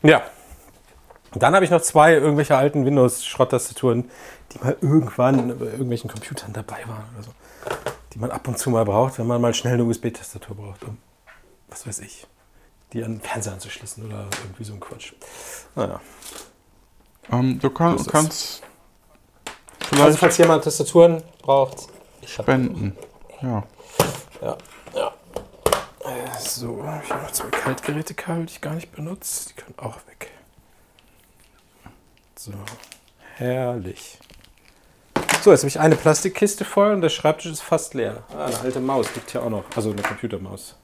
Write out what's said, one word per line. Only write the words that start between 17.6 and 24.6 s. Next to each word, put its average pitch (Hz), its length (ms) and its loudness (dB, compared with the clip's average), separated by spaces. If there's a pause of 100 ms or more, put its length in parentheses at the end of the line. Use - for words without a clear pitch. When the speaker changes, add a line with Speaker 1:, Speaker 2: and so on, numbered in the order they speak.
Speaker 2:
du 139 80 2
kann-, 165 280 2
Speaker 1:
So - 0 -
ist - 100 -4
das. - 60 -4
Speaker 2:
kannst - 500 0 (1160)
vielleicht 143 240 4
Speaker 1:
Also 151 120 8
falls 170 200 4
jemand 165 260 6
Tastaturen 165 580 6 (200)
braucht, 135 480 2 (320)
ich - 160 -16
hab 110 80 -4
Speaker 2:
spenden. 104 520 0 (440)
Ja. 120 220 -4 (800)
Speaker 1:
Ja, - 160 -8 (380)